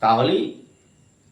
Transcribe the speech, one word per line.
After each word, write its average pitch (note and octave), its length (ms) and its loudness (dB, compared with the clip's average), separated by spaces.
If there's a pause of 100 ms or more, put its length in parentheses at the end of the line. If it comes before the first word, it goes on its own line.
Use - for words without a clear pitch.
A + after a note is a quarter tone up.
তাহলেই A2+ 440 0 (880)